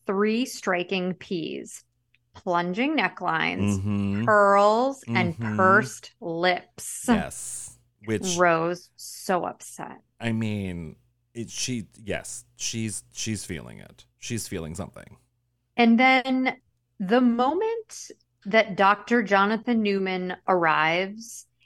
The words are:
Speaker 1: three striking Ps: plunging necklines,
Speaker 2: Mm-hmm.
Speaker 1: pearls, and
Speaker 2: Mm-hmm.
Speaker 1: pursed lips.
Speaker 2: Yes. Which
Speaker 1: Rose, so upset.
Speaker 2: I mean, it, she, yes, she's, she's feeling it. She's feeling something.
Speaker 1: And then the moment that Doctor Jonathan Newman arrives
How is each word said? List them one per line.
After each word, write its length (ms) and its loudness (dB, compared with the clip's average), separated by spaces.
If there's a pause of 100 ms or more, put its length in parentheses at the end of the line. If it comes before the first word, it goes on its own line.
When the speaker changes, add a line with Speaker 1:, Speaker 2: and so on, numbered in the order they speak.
Speaker 1:
three 400 0
striking 680 -4
Ps: 680 -8 (500)
plunging 640 -2
necklines, 840 0
Speaker 2:
Mm-hmm. 460 -2
Speaker 1:
pearls, 840 4
and 300 -2
Speaker 2:
Mm-hmm. 200 -4
Speaker 1:
pursed 640 2
lips. 880 -4
Speaker 2:
Yes. 640 -4 (360)
Which 320 -2
Speaker 1:
Rose, 580 2
so 500 -4
upset. 540 -14 (200)
Speaker 2:
I 120 -4
mean, 640 -6 (380)
it, 160 -12
she, 360 -6 (180)
yes, 420 -8 (100)
she's, 480 -6 (100)
she's 320 -6
feeling 340 -12
it. 260 -20 (140)
She's 280 -8
feeling 280 -8
something. 420 -14 (600)
Speaker 1:
And 220 6
then 560 4 (440)
the 220 2
moment 880 0 (360)
that 300 2
Doctor 480 4
Jonathan 580 2
Newman 540 -2 (120)
arrives 960 0 (200)